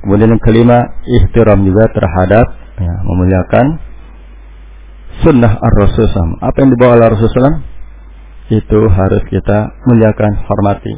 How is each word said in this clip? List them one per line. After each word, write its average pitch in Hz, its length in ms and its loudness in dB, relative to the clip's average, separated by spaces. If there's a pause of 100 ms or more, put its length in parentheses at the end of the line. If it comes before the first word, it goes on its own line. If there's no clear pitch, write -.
Kemudian 104 240 2
yang 113 160 0
kelima, 120 480 2 (160)
ihtiram 107 560 2
juga 98 320 2
terhadap, 95 500 0 (300)
ya, 87 180 -6 (120)
memuliakan 92 600 0 (1600)
sunnah 120 380 2
Ar-Rasul 107 480 2
sallallahu - 20 2
alaihi - 80 -2
wasallam. 82 240 -4
Apa - 160 -4
yang 135 160 2
dibawa 123 240 2
oleh 113 160 4
Rasul 110 160 0
sallallahu - 80 -4
alaihi 143 240 0
wasallam, - 80 -14 (800)
itu 110 300 0 (100)
harus 95 400 0
kita 101 280 -2 (280)
muliakan, 110 460 2 (180)
hormati. 101 480 -4